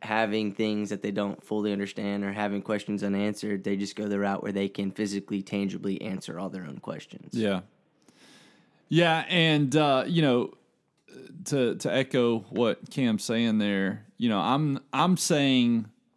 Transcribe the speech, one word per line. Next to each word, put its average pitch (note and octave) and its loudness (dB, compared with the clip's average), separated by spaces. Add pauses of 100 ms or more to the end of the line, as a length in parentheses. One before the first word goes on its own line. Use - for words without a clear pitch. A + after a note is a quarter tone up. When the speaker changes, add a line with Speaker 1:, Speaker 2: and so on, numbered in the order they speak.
Speaker 1:
having G#2+ 0
things G#2 -2
that G2+ -6
they G#2 -2
don't G2+ -4
fully G#2+ -2
understand G2+ -4
or G2 -4
having G2+ -2
questions G#2 -4
unanswered. G2+ -2
They G2 -2
just G2 -6
go G#2+ -6
the G2+ -2
route G2 -2
where G#2+ -6
they G2 0
can G2 -4
physically, G2+ -4
tangibly G2 -4
answer F#2 -8
all F#2+ -6
their F#2 -10
own C#2+ -12
questions. - -14
Speaker 2:
Yeah. G2 0 (1300)
Yeah, D#3+ 4
and, D#3 4
uh, C#3+ 4
you E3 2
know, B2 4 (920)
to, B2+ 2
to - -4
echo B2 2 (100)
what - 0
Cam's A#2 0
saying A2+ 2
there, G2+ 0 (120)
you A#2+ 0
know, G#2 2
I'm, C#3 0 (120)
I'm E3+ 4
saying B2+ 2 (320)